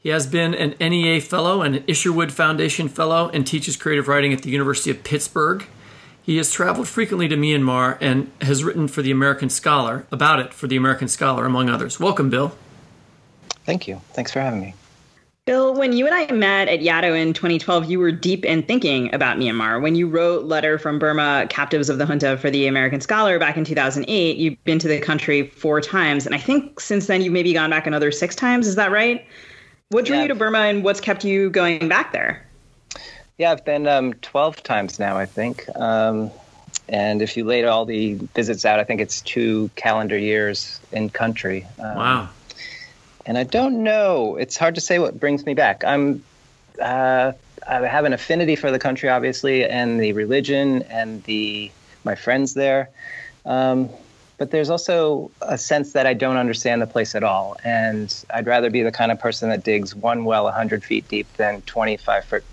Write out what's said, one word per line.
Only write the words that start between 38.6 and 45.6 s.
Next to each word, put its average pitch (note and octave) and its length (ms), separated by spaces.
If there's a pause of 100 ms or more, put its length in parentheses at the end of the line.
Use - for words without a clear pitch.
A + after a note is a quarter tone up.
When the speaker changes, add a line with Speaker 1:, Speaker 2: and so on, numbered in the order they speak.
Speaker 2:
out, G#2+ 160
I G#2 60
think A2 160
it's - 180
two A2 560
calendar A2 420
years G#2 600 (140)
in A2 160
country. G2 560 (120)
Um, A2 180
Speaker 1:
Wow. A2+ 340 (960)
Speaker 2:
and A#2 120
I B2+ 60
don't A#3 400
know. F#3+ 540
It's - 180
hard E3 200
to E3 60
say F3+ 160
what - 220
brings C#3+ 260
me C#3+ 100
back. B2 280